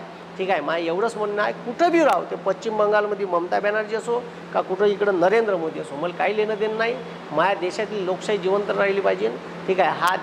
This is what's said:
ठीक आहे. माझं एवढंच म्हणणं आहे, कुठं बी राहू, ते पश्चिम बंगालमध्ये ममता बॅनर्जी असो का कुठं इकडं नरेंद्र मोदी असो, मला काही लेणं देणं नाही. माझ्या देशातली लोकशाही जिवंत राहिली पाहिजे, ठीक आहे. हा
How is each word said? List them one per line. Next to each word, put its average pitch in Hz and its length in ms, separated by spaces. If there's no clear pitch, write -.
ठीक 190 120
आहे. 175 120
माझं 160 240
एवढंच 196 320
म्हणणं 208 260
आहे, 226 100
कुठं 320 380
बी 330 80
राहू, 208 320
ते 190 40
पश्चिम 190 420
बंगालमध्ये 208 480
ममता 180 340
बॅनर्जी 208 360
असो 233 280
का 190 80
कुठं 185 240
इकडं 202 340
नरेंद्र 202 360
मोदी 160 240
असो, 156 160
मला 170 220
काही 190 200
लेणं 214 180
देणं 214 220
नाही. 226 180
माझ्या 190 280
देशातली 196 460
लोकशाही 185 320
जिवंत 196 320
राहिली 196 320
पाहिजे, 190 280
ठीक 185 120
आहे. 156 200
हा 180 240